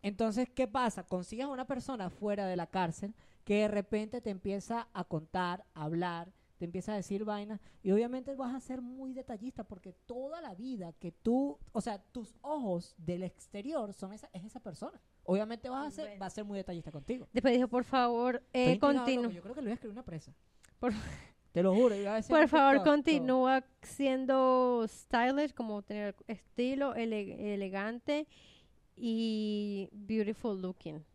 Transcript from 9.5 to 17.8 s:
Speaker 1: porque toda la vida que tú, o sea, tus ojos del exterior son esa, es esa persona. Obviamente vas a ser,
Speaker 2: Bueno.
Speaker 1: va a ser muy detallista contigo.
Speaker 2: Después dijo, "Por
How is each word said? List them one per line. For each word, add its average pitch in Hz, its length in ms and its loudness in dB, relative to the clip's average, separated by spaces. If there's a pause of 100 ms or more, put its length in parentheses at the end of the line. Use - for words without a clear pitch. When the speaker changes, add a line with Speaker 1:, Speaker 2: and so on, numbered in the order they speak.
Speaker 1:
porque 190 280 -16 (140)
toda 269 340 -8
la 254 140 -12
vida 196 400 -8
que 170 180 -10
tú, 269 460 2 (140)
o 226 80 -2
sea, 202 180 -6
tus - 440 -14
ojos 240 560 -4
del 175 240 -4
exterior 208 680 -6
son 190 200 -12
esa, - 200 -18
es 180 120 -12
esa 220 160 -14
persona. 208 400 -12 (240)
Obviamente 214 440 0
vas 269 180 -4
a 285 40 -6
ser, 302 160 -10
Speaker 2:
Bueno. 202 140 -12
Speaker 1:
va 196 60 -8
a - 40 -8
ser 214 140 -8
muy 202 140 -6
detallista 175 340 -8
contigo. 233 400 -6
Speaker 2:
Después 247 220 4
dijo, 247 140 4
"Por 240 160 0